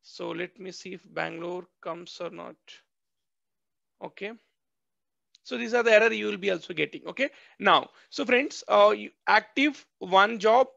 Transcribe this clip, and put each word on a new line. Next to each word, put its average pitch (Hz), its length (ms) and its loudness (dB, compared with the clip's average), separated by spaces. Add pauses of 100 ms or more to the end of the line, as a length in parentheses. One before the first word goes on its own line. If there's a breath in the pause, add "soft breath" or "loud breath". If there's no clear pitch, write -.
So - 280 -14
let 170 300 -10
me 190 100 -14
see 180 220 -16
if 185 80 -16 (120)
Bangalore 165 520 -8 (160)
comes 170 400 -12
or 170 100 -10
not. 170 260 -16 (1500)
Okay. 202 280 -14 (1080)
So 254 140 -10
these 233 180 -6
are 240 80 2
the 226 100 4
error 220 200 6
you 214 140 -4
will 208 100 -4
be 196 140 -4
also 180 240 -6
getting. 151 320 -6
Okay. 254 240 -6 (280 soft breath)
Now, 170 300 4 (220 soft breath)
so 285 140 -6
friends, 247 440 -2
uh, 208 280 6
you, 214 140 -12 (160)
active 269 580 0 (140)
one 196 400 2
job. 226 380 4